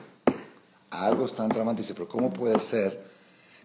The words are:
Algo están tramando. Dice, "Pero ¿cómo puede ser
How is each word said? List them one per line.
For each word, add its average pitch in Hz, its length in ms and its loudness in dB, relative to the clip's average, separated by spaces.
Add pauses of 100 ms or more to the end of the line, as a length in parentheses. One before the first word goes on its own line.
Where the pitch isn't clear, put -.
(920)
Algo 110 340 2
están 110 240 -2
tramando. 113 320 0
Dice, 101 120 -8
"Pero 107 160 -8
¿cómo 117 240 0
puede 110 260 2
ser 98 420 0 (640)